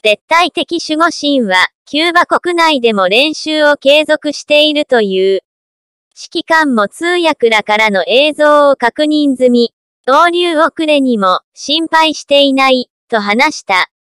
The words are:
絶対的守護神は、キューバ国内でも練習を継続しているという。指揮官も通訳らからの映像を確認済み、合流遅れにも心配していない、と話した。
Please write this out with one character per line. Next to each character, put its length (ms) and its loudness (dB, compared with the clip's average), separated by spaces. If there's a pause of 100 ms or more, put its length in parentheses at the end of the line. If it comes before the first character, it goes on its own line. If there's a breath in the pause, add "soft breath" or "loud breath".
絶 240 0
対 240 0
的 340 -6
守 120 -4
護 140 0
神 300 -2
は、 260 0 (180)
キ 160 -4
ュ 80 0
ー 40 -6
バ 120 2
国 320 -4
内 240 0
で 120 0
も 160 0
練 260 0
習 300 -4
を 120 2
継 280 2
続 280 -4
し 100 -12
て 220 2
い 80 0
る 120 -2
と 160 0
い 340 0
う。 80 -6 (920)
指 80 -6
揮 60 -14
官 260 0
も 140 0
通 180 -10
訳 460 0
ら 100 0
か 160 -2
ら 140 0
の 160 -2
映 260 0
像 380 2
を 40 2
確 280 -2
認 340 0
済 140 2
み、 200 0 (360)
合 240 2
流 260 -2
遅 160 0 (140)
れ 120 2
に 200 0
も 220 0 (120)
心 320 -6
配 300 0
し 100 -16
て 160 2
い 120 2
な 160 2
い、 200 -2 (180)
と 140 -2
話 360 -2
し 80 -18
た。 260 -2 (140)